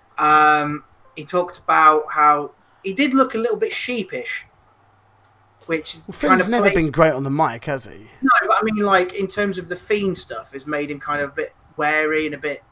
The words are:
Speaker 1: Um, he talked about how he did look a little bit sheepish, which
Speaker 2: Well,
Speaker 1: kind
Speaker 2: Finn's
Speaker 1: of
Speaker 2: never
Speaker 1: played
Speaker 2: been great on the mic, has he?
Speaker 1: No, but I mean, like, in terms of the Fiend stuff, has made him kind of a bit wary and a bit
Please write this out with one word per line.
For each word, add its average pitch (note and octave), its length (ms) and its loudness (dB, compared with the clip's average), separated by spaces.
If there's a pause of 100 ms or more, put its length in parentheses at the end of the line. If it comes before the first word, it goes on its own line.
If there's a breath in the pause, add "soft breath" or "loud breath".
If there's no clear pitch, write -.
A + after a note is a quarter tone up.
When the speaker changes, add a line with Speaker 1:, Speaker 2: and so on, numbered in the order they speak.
(160)
Speaker 1:
Um, D3+ 680 2 (320)
he D3+ 80 -12
talked F3+ 340 -2
about D#3 540 4
how D3 400 2 (300)
he F#3+ 100 -6
did C4 220 0
look B3+ 200 2
a A3+ 40 -2
little A3+ 180 -2
bit G#3+ 160 -4
sheepish, - 760 -6 (1200)
which D#3+ 300 -6 (100)
Speaker 2:
Well, F#3+ 120 -14
Speaker 1:
kind F#3+ 140 0
Speaker 2:
Finn's F#3 100 4
Speaker 1:
of F#3 60 0
Speaker 2:
never A3+ 220 2
Speaker 1:
played - 60 -2
Speaker 2:
been D#3+ 140 0
great D#3+ 220 4
on C3+ 120 -4
the C#3 60 -4
mic, C#3 360 -2
has C3+ 180 -6
he? - 240 -20 (140)
Speaker 1:
No, C#4 80 2 (120)
but G#3 140 0
I G3+ 60 0
mean, G#3+ 220 -2
like, F#3 300 2
in F#3+ 120 -4
terms G3 320 -4
of E3 100 -10
the F3+ 80 -8
Fiend G3 420 -2
stuff, - 340 -12
has C#3 140 -14
made D3 240 -4
him C#3+ 100 -10
kind D3 200 -4
of C#3 100 -4
a C#3 40 -18
bit D#3 200 -6 (220)
wary D#3 500 0
and D3 80 -8
a C#3 40 -12
bit D3+ 340 -8